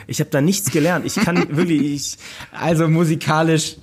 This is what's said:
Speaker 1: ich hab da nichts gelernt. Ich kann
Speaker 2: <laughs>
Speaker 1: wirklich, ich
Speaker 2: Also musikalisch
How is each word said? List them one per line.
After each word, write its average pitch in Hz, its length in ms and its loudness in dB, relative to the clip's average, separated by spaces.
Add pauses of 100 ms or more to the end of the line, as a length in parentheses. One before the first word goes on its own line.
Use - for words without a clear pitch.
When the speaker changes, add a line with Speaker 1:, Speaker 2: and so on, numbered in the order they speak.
Speaker 1:
ich - 160 -6
hab 151 80 -4
da 143 100 0
nichts 175 320 0
gelernt. 156 340 0
Ich 123 100 -6
kann 175 340 0
Speaker 2:
<laughs> 143 80 -6
Speaker 1:
wirklich, 165 240 2
ich 143 360 -4 (340)
Speaker 2:
Also 165 360 0
musikalisch 160 960 2